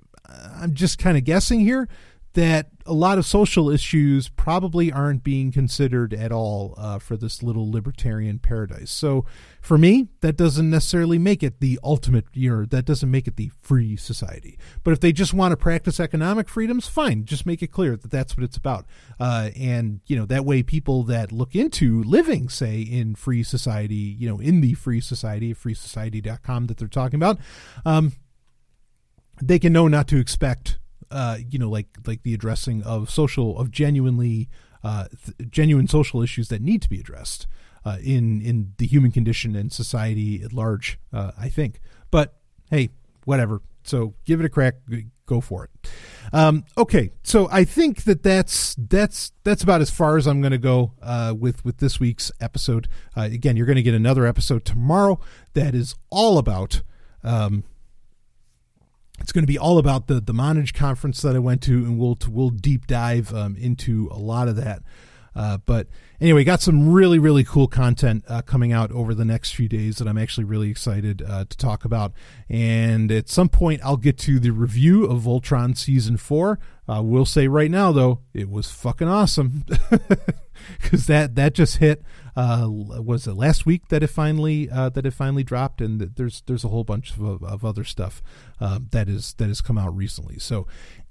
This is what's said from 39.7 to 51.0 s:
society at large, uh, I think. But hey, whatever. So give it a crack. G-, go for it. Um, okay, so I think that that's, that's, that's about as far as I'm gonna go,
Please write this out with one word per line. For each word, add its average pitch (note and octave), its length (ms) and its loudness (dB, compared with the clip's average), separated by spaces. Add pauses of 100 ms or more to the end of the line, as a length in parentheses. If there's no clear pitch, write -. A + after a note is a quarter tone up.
society G#2+ 680 -4
at A2 100 -12
large, A2 460 -4 (140)
uh, G2+ 260 -6
I A2+ 100 -6
think. C3+ 320 -4 (300)
But D3+ 240 2 (360)
hey, C3+ 200 0 (340)
whatever. A#2 360 0 (240)
So A2+ 300 -4 (100)
give E3 160 0
it D#3+ 60 0
a - 20 -4
crack. B2+ 280 2 (140)
G-, A2+ 160 -8 (200)
go A#2+ 140 0
for - 240 -8
it. - 60 -18 (600)
Um, D#3 320 4 (120)
okay, G3+ 360 2 (100)
so G3 300 4
I F#3+ 120 6
think D4 400 0
that G3 180 2
that's, - 540 0
that's, - 560 0 (120)
that's - 180 2
about E3+ 200 4
as C3+ 80 0
far D#3 260 2
as C#3+ 100 2
I'm C#3+ 140 2
gonna C3+ 180 2
go, B2+ 340 2 (100)